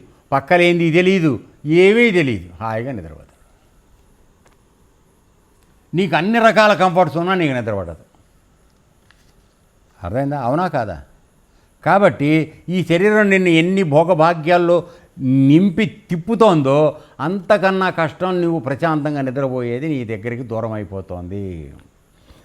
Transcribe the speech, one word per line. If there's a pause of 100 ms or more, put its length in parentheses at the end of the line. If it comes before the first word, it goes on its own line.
(320)
పక్కలేంది
తెలియదు, (260)
ఏమీ
తెలియదు, (120)
హాయిగా
నిద్రపోతాడు. (2750)
నీకు
అన్ని
రకాల
కంఫర్ట్స్
ఉన్నా
నీకు
నిద్ర
పడదు. (2000)
అర్థమైందా?
అవునా
కాదా? (840)
కాబట్టి
ఈ
శరీరం
నిన్ను
ఎన్ని
భోగభాగ్యాల్లో (360)
నింపి
తిప్పుతోందో, (220)
అంతకన్నా
కష్టం
నువ్వు
ప్రశాంతంగా
నిద్రపోయేది
నీ
దగ్గరికి
దూరం
అయిపోతోంది. (720)